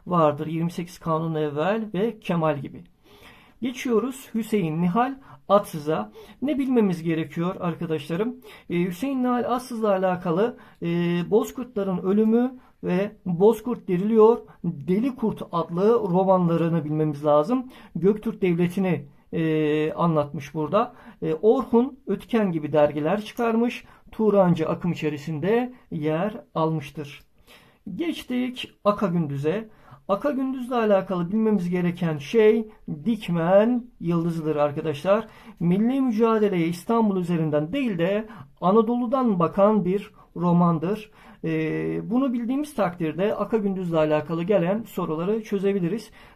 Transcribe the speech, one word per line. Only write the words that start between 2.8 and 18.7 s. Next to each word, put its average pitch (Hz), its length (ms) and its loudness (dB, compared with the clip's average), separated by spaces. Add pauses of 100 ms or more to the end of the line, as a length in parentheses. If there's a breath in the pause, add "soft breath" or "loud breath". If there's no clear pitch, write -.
Geçiyoruz 247 720 -2
Hüseyin 180 480 0
Nihal 233 320 2 (340 loud breath)
Atsız'a. 175 640 0 (300 loud breath)
Ne 269 160 -2
bilmemiz 220 440 2
gerekiyor 165 580 -4
arkadaşlarım? 170 760 -4 (340 loud breath)
Ee, 170 80 -2
Hüseyin 254 440 -2
Nihal 247 220 0 (100)
Atsız'la 226 360 -2
alakalı, 185 640 0 (260 loud breath)
e, 165 40 -4 (440)
Bozkurtların 202 680 -2
Ölümü 220 600 2 (260 loud breath)
ve 180 280 -2 (140)
Bozkurt 214 600 2
Diriliyor, 214 500 6 (260 loud breath)
Deli 180 520 -2
Kurt - 260 -4 (100)
adlı 175 400 0
romanlarını 175 920 2
bilmemiz 151 400 -2
lazım. 151 420 4 (300 loud breath)
Göktürk 208 460 0
Devleti'ni, 175 640 0 (260 soft breath)